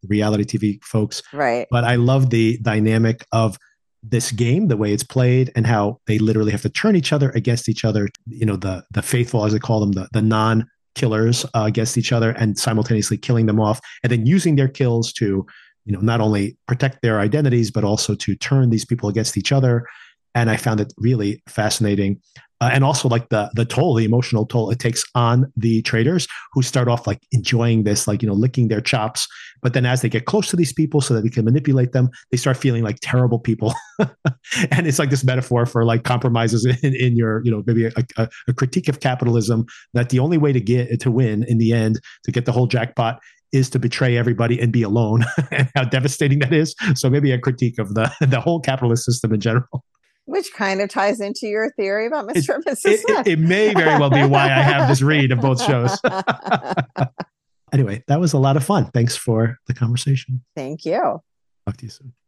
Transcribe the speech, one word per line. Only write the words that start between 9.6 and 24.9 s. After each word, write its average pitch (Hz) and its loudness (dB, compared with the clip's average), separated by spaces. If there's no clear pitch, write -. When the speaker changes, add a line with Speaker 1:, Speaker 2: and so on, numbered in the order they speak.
Speaker 1:
them, 101 0
the, 92 -4
the 107 0
non-killers, 110 0
uh, 110 0
against 110 -2
each 120 0
other, 113 2
and 110 -2
simultaneously 110 -2
killing 113 0
them 107 2
off, 107 0
and 117 0
then 113 0
using 165 2
their 135 2
kills 117 -2
to, 98 -2
you 107 -6
know, 92 -4
not 113 0
only 107 0
protect 131 -2
their 110 0
identities, 117 2
but 104 -2
also 104 0
to 98 -4
turn 131 2
these 110 0
people 120 -4
against 107 -2
each 98 -2
other. 123 2
And 117 2
I 107 0
found 110 -2
it - -4
really 107 -2
fascinating. 101 -2
Uh, 120 0
and 135 4
also, 139 0
like, 117 0
the, 104 -2
the 117 0
toll, 143 0
the 113 2
emotional 113 0
toll 110 -2
it 120 -2
takes 117 -4